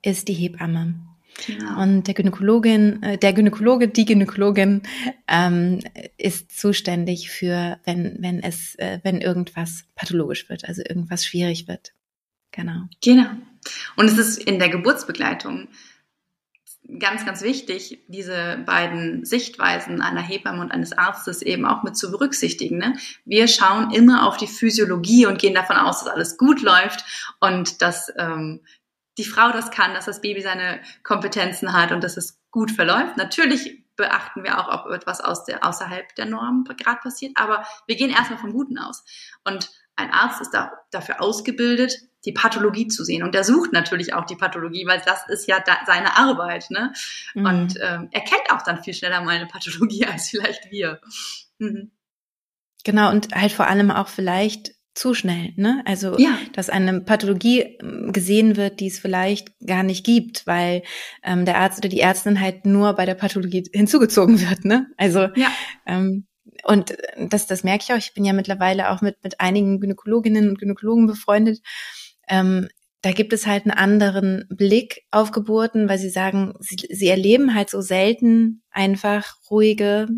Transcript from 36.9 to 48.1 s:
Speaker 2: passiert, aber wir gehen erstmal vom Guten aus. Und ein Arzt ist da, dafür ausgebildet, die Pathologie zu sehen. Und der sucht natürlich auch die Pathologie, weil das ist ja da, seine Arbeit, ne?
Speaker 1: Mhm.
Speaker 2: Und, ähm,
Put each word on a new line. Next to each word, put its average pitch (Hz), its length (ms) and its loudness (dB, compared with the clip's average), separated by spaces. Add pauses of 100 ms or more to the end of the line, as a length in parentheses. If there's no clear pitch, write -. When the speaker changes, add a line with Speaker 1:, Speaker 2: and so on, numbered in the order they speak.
Speaker 2:
passiert, 269 340 -12
aber 214 300 -2 (200)
wir 226 100 -4
gehen 262 140 0
erstmal 226 280 -2
vom 208 140 -10
Guten 269 260 -6
aus. - 260 -14 (400)
Und 196 260 -6 (260)
ein 190 140 -6
Arzt 233 300 0
ist - 120 -12
da, - 200 -2 (180)
dafür - 300 -8
ausgebildet, 240 800 -2 (260)
die - 80 -8
Pathologie 208 560 0
zu - 160 -6
sehen. - 180 -4
Und 180 120 -4
der 190 100 2
sucht 330 280 4
natürlich 175 420 0
auch 170 100 -4
die 180 120 -12
Pathologie, 175 500 -6
weil 180 180 0
das 190 240 -2
ist 202 200 -6
ja 190 120 2
da, 185 160 2 (100)
seine 180 300 2
Arbeit, 175 540 0
ne? 233 220 -4 (420)
Speaker 1:
Mhm. 202 120 -2
Speaker 2:
Und, 180 360 2
ähm, 170 300 -6